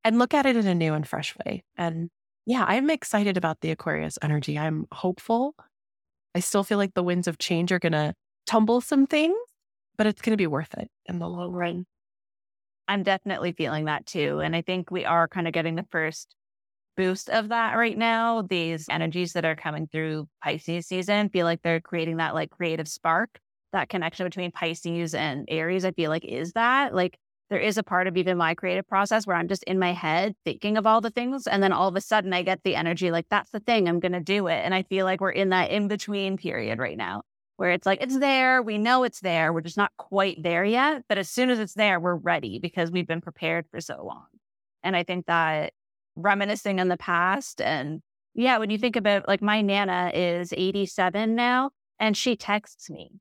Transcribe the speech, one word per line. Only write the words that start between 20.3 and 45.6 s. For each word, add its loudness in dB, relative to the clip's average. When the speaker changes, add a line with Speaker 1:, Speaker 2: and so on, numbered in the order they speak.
Speaker 2:
Pisces -4
season 0
feel 0
like 2
they're 0
creating -4
that, -2
like, -2
creative -4
spark. 0
That -2
connection -4
between -6
Pisces -4
and -2
Aries, -2
I -2
feel -2
like, -2
is -6
that, 2
like, 0
there 0
is 0
a 0
part 0
of -2
even 2
my 2
creative -4
process 0
where 0
I'm 0
just -2
in 0
my 2
head 0
thinking -2
of 0
all 6
the -4
things. -4
And 2
then 4
all 0
of -2
a 0
sudden 0
I 0
get -2
the 2
energy, 0
like, 0
"That's 0
the -6
thing, 2
I'm 2
gonna -2
do 0
it." 0
And 0
I 0
feel 0
like 0
we're 0
in 4
that 4
in-between -2
period -4
right -4
now -6
where 2
it's 0
like, 2
it's -2
there, 4
we -2
know 4
it's -2
there, 2
we're 0
just -8
not 2
quite 0
there 2
yet. 2
But 0
as -6
soon 0
as 2
it's -6
there, 2
we're 0
ready -2
because -2
we've -2
been -4
prepared -4
for -10
so -12
long. -12
And 0
I 2
think -4
that 0